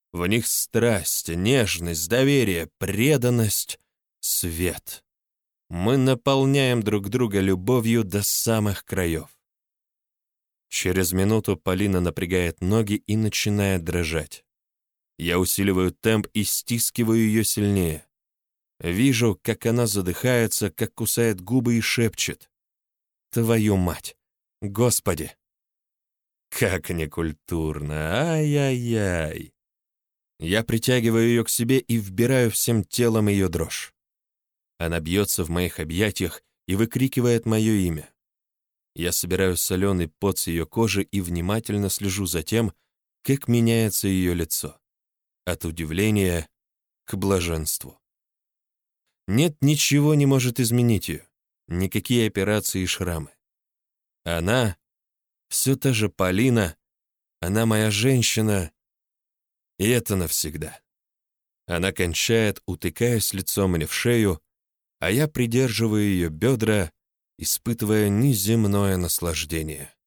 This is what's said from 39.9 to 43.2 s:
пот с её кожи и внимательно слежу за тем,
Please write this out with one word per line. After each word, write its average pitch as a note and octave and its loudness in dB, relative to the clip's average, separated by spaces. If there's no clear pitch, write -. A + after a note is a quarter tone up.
пот F#2+ -2
с - -4
её E2 -2
кожи G2 0
и G2 -4
внимательно F#2+ -2
слежу G2 -4
за F#2+ -2
тем, A2 0